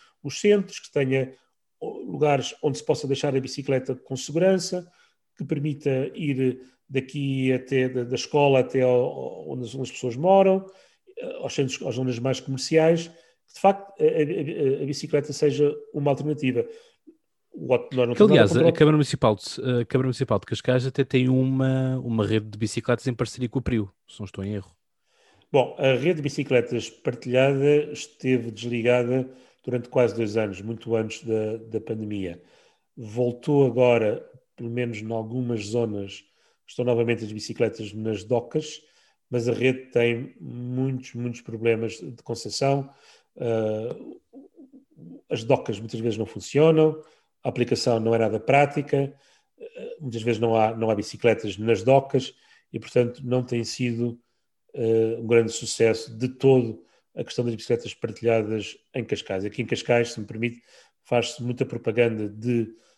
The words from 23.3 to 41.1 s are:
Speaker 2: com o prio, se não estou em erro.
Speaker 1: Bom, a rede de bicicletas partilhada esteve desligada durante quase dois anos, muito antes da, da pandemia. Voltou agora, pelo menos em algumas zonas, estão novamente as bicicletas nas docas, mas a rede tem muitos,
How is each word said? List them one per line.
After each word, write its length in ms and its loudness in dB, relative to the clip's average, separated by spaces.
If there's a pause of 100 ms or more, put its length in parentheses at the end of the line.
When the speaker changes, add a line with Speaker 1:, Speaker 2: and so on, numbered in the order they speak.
Speaker 2:
com 120 -4
o 20 -10
prio, 280 -2 (160)
se 140 -20
não 60 -8
estou 180 -10
em 100 -4
erro. 220 -10 (720)
Speaker 1:
Bom, 300 2
a 140 4
rede 220 0
de 80 -8
bicicletas 640 0
partilhada 1040 2
esteve 580 -2
desligada 800 0 (320)
durante 280 -4
quase 260 2
dois 220 -2
anos, 240 -2
muito 340 -4
antes 280 -2
da, 340 -2
da 240 -8
pandemia. 600 -8 (540)
Voltou 720 0
agora, 580 2 (300)
pelo 140 -10
menos 300 -6
em 120 -8
algumas 540 -4
zonas, 580 -4 (420)
estão 200 -6
novamente 400 0
as 60 -10
bicicletas 600 -4
nas 300 -4
docas, 580 -4 (480)
mas 200 -2
a 40 2
rede 380 0
tem 480 0
muitos, 720 -6